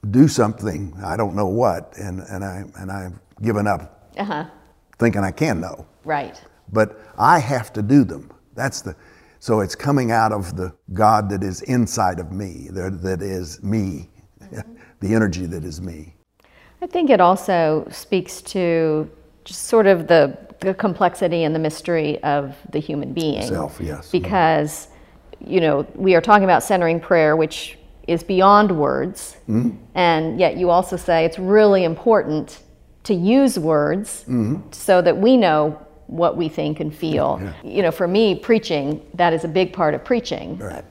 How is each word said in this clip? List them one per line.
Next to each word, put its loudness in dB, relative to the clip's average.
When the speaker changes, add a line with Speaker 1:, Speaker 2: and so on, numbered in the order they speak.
Speaker 1:
do 6
something, -2
I -6
don't -2
know 0
what, -2
and, -10
and -12
I, -12
and -14
I've -12
given 0
up -6
Speaker 2:
Uh-huh. -6
Speaker 1:
thinking 0
I -4
can -4
know. -12
Speaker 2:
Right. -8
Speaker 1:
But -2
I 4
have -4
to -4
do 6
them. -10
That's -6
the, -10
so 2
it's -2
coming 0
out 2
of -6
the -6
God 4
that -4
is -6
inside 0
of -10
me, -12
that, -8
that -4
is -10
me, -4
Speaker 2:
Mm-hmm. -16
Speaker 1:
<laughs> -20
the -2
energy 0
that -10
is -12
me. -14
Speaker 2:
I -8
think -2
it 4
also 2
speaks -6
to -2
just -14
sort 4
of 4
the, 6
the -2
complexity 0
and 0
the -2
mystery -4
of -2
the -4
human -6
being. -4
Speaker 1:
Self, -8
yes. -10
Speaker 2:
Because, 0
you 0
know, 0
we 2
are 6
talking 6
about 4
centering 0
prayer, 4
which -2
is 0
beyond 6
words, -2
Speaker 1:
Mm-hmm. 0
Speaker 2:
and 2
yet 4
you 0
also 2
say 0
it's -2
really 6
important 0
to 0
use 2
words 0
Speaker 1:
Mm-hmm. -2
Speaker 2:
so 2
that 4
we 4
know 2
what 0
we -2
think -6
and -6
feel. -2
Speaker 1:
Yeah. -10
Speaker 2:
You -4
know, 2
for -4
me, 2
preaching, -2
that 2
is -2
a -4
big 0
part 0
of -8
preaching. -4
Speaker 1:
Right. -12